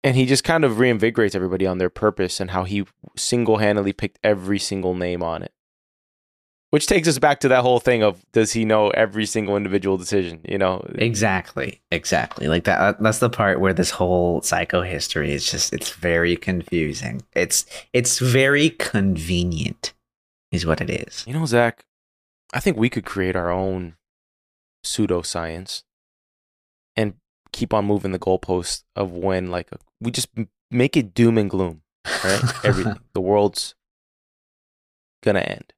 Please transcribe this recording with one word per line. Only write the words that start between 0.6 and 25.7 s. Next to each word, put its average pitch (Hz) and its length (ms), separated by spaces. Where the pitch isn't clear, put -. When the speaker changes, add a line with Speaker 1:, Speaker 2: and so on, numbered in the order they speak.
Speaker 1:
of 117 80
reinvigorates 113 600
everybody 92 300
on 92 120
their 90 120
purpose 98 500
and 92 120
how 92 140
he 98 200
single-handedly 104 800
picked - 300
every 98 360
single 92 360
name 90 280
on 82 200
it. - 100
Which 151 160
takes 170 200
us 131 120
back 143 220
to 139 80
that 127 120
whole 123 180
thing 120 240
of, 98 300
does 110 200
he 113 120
know 107 240
every 107 380
single 101 280
individual 98 420
decision, 87 460
you 98 140
know? 92 260
Speaker 2:
Exactly, 101 840
exactly. 73 560
Like, 82 180
that, 101 360
that's 107 180
the 120 100
part 98 320
where 95 120
this - 180
whole 87 500
Psycho 90 400
history 76 500
is 69 180
just, - 220
it's - 200
very 85 440
confusing. 78 840
It's, - 320
it's 123 260
very 135 520
convenient 87 1200
is 85 140
what 78 160
it - 80
is. - 380
Speaker 1:
You 123 60
know, 160 120
Zach, 120 400
I 127 60
think - 160
we 117 140
could - 160
create 92 300
our 87 160
own 92 440
pseudoscience 87 1000